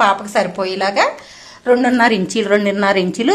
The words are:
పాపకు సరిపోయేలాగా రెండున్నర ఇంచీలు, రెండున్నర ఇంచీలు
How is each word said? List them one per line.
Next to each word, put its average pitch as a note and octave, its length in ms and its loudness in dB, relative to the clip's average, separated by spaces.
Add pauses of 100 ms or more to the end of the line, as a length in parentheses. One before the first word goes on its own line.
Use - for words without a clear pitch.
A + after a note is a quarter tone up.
పాపకు G3+ 320 0
సరిపోయేలాగా F#3+ 680 -2 (600)
రెండున్నర B3 520 2
ఇంచీలు, G3+ 340 -2
రెండున్నర G3+ 500 2
ఇంచీలు A3+ 300 -2